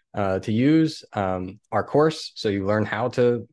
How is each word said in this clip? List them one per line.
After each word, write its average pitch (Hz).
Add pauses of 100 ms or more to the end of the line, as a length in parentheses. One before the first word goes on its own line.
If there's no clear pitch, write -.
(140)
uh, 95
to 110
use. 151
Um, 92 (100)
our 104
course, -
so -
you 98
learn 107
how 110
to 120